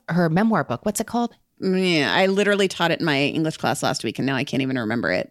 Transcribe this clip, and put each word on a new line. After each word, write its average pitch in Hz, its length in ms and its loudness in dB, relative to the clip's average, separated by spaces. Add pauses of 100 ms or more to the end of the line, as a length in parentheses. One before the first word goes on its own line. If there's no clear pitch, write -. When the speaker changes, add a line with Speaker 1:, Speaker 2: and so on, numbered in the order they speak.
Speaker 1:
her 170 220 2
memoir 196 320 2
book. 123 220 -6
What's 214 160 -2
it 220 80 -6
called? 240 260 -2 (260)
Speaker 2:
Mm, 185 380 2
yeah, 120 160 2
I 185 120 4
literally 196 420 2
taught 170 240 0
it - 80 -2
in - 40 -2
my 143 160 2
English 156 360 0
class - 260 -2
last 131 220 -2
week 117 160 -4
and 127 60 0
now 135 100 -2
I 127 80 -2
can't - 180 -4
even 131 160 -2
remember 110 320 -2
it. - 200 -2